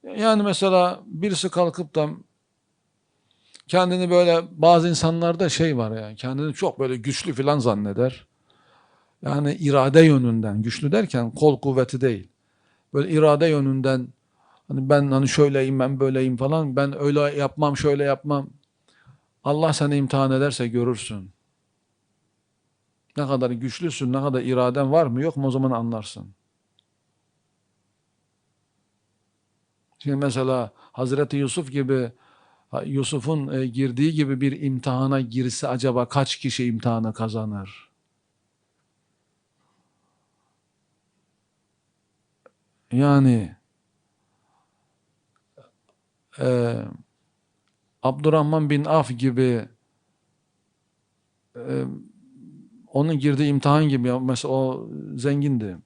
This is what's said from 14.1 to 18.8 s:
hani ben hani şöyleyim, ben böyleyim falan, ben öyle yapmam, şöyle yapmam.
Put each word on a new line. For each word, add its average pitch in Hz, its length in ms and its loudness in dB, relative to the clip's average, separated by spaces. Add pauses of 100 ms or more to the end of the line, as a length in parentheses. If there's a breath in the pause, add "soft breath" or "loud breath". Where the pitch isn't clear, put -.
hani 135 200 -4
ben 143 220 4
hani 135 180 2
şöyleyim, 135 500 2
ben 131 220 -2
böyleyim 131 360 0
falan, 139 400 -2
ben 139 220 -2
öyle 143 220 0
yapmam, 143 560 -2
şöyle 143 280 0
yapmam. 139 460 -2 (960 soft breath)